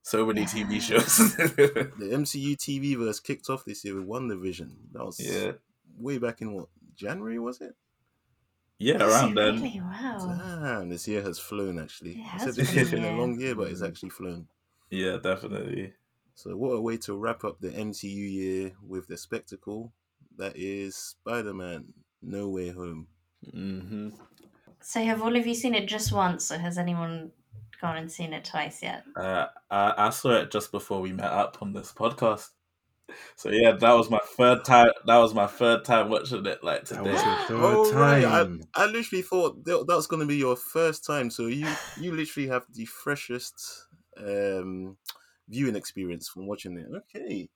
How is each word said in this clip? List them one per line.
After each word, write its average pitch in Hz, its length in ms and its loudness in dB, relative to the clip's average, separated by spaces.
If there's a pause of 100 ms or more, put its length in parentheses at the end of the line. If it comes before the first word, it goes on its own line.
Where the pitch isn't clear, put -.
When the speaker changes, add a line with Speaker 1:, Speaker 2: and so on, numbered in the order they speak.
Speaker 1:
So 110 240 2
many 107 160 2
Speaker 2:
Yeah. 101 60 0
Speaker 1:
T 107 160 -4
V 101 160 -2
shows. - 560 6
<laughs> - 20 -4
Speaker 3:
The 139 720 2
M 143 140 0
C 143 140 -4
U 143 160 0
T 139 240 -4
V 139 160 0
verse 113 240 -2
kicked - 300 -8
off 131 160 -4
this 104 200 -12
year 98 100 -6
with 95 120 -8
WandaVision. 95 640 -6 (220)
That - 120 -10
was 92 140 -12
Speaker 1:
Yeah. 95 340 -4 (440)
Speaker 3:
way 131 220 -6
back 117 220 -4
in 110 120 -8
what? 92 160 -10 (260)
January, 202 440 -8
was 247 220 -8
it? 254 140 -16 (1040)
Speaker 1:
Yeah, 131 160 2
Speaker 2:
Is - 60 2
it 101 40 6
Speaker 1:
around 110 300 6
then. 107 260 4
Speaker 2:
really? 240 200 -6
Wow. 185 840 -8
Speaker 3:
Damn, 107 260 -4
this 87 180 -8
year 104 140 -2
has 95 160 -6
flown, 98 420 -4
actually. 85 340 -14
Speaker 2:
It - 60 -12
Speaker 3:
I - 100 -16
Speaker 2:
has 95 140 -8
Speaker 3:
said 123 120 -4
this 131 140 2
Speaker 2:
been, - 80 -2
Speaker 3:
year's 123 140 4
been 113 120 -2
a 107 80 -2
Speaker 2:
yeah. 110 60 -4
Speaker 3:
long 123 220 -2
year, 127 140 -4
but 90 160 -4
it's 87 120 -8
Speaker 4:
Mm. 98 80 -4
Speaker 3:
actually 90 200 -12
flown. 87 380 -12 (420)
Speaker 1:
Yeah, 95 320 -2
definitely. 98 720 -4 (400)
Speaker 3:
So 95 220 -12
what 127 140 -2
a 117 120 -2
way 117 180 -2
to 104 160 -8
wrap 110 280 -4
up - 160 -8
the 92 160 -8
M 107 180 -6
C 101 140 -12
U 101 180 -8
year 95 460 -4 (100)
with 95 260 -10
the 87 100 -12
spectacle 113 720 -12 (460)
that 95 180 -10
is 98 400 -8
Spider-Man: 95 960 -8 (280)
No 98 260 -8
Way 92 220 -6
Home. 85 380 -12 (460)
Speaker 4:
Mm-hmm. 98 560 -10 (720)
Speaker 2:
So - 220 -4
have 226 180 0
all 233 140 0
of 240 100 2
you 233 100 -2
seen 233 200 -2
it 202 120 0
just 214 260 -4
once, 185 380 0
or 156 60 -6
has 175 200 -4
anyone 165 540 -4 (500)
gone 165 160 -4
and 165 140 -10
seen 165 220 -8
it 151 120 -10
twice 151 360 -6
yet? - 220 -8 (120)
Speaker 1:
Uh, 92 320 -2 (220)
I, 101 280 4
I 104 120 4
saw 123 220 0 (100)
it 104 100 -6
just 104 200 -4
before 95 300 -4
we 92 100 -4
met 95 200 -4
up 101 300 0
on 101 120 -6
this 101 180 -10
podcast. 110 580 0 (840)
So 104 140 -8
yeah, 113 220 8
that 117 220 8
was 113 160 6
my 110 100 4 (180)
third 123 280 8
time. 120 260 12 (140)
That 117 120 10
was 113 160 8
my 101 140 2
third 117 380 4
time 110 240 4
watching 110 360 -2
it, - 180 -4
like, 82 220 -2
Speaker 4:
That - 120 -10
Speaker 1:
today. 98 160 -2
Speaker 4:
was - 100 2
your - 120 2 (120)
third 113 120 -2
Speaker 3:
Oh, 214 340 6
right. 143 320 8
I, 160 180 6
Speaker 4:
time. 85 180 -4 (140)
Speaker 3:
I 190 100 4
literally 214 380 -2
thought 175 420 0
that, 165 220 0
that 175 80 4
was 156 120 0
gonna 156 180 -2
be 143 120 0
your 127 180 2
first 160 500 -2
time. 139 260 -2
So 117 160 -6
you, 143 200 -4 (320)
you 175 120 -6
literally 151 380 -4
have 123 240 -2
the 113 120 -10
freshest, - 1040 -8 (300)
um, 95 800 -4 (500)
viewing 123 280 -2
experience 90 520 -8
from 92 180 -12
watching 98 320 -8
it. 80 100 -14 (280)
Okay. 185 400 -8